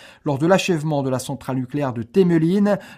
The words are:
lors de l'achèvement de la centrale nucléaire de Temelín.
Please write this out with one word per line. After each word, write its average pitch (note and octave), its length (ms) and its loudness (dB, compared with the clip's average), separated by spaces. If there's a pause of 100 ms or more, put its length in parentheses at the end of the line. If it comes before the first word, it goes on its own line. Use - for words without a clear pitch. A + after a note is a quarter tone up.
(240)
lors C#3+ 140 -2
de C#3 80 0
l'achèvement D#3+ 560 0
de C3 80 -4
la B2+ 80 0
centrale B2+ 380 -8
nucléaire C3 380 -4
de A#2 100 -6
Temelín. F#3 760 2 (200)